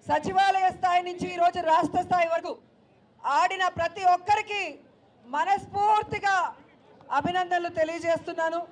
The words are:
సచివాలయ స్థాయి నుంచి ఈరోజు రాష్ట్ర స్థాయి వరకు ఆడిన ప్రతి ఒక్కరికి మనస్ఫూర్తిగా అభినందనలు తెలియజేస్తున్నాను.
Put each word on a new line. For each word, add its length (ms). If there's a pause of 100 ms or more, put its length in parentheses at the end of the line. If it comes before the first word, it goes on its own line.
సచివాలయ 580 (100)
స్థాయి 320
నుంచి 260
ఈరోజు 260 (120)
రాష్ట్ర 340
స్థాయి 280
వరకు 180 (840)
ఆడిన 260 (140)
ప్రతి 260 (100)
ఒక్కరికి 480 (760)
మనస్ఫూర్తిగా 1000 (840)
అభినందనలు 520 (100)
తెలియజేస్తున్నాను. 800 (120)